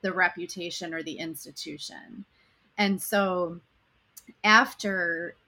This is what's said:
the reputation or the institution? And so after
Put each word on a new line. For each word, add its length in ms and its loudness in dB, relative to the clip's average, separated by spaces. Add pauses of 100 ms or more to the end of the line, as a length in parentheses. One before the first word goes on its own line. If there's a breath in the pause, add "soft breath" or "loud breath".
the 100 0
reputation 800 -2
or 100 -4
the 160 -8
institution? 1080 -12 (500 soft breath)
And 240 2
so 600 0 (840)
after 920 4 (120)